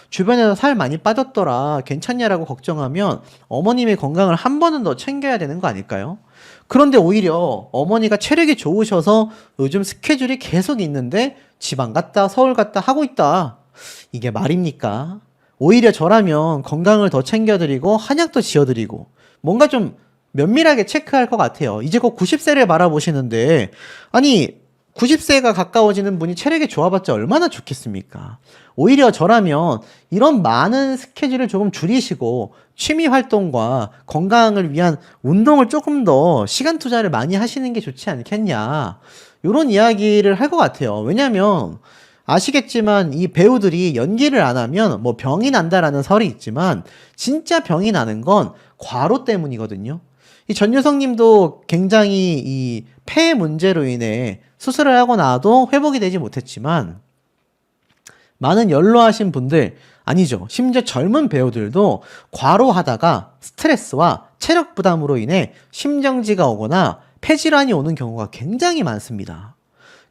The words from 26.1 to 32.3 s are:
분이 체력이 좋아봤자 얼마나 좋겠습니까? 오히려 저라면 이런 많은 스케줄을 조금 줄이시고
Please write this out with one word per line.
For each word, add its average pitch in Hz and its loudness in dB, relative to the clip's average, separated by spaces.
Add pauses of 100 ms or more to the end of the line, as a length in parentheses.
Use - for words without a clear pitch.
분이 165 -4
체력이 302 -2
좋아봤자 180 -2
얼마나 208 0
좋겠습니까? 101 -12 (360)
오히려 240 6
저라면 165 2 (280)
이런 233 2
많은 220 0
스케줄을 254 -4
조금 202 -2
줄이시고 131 -4 (220)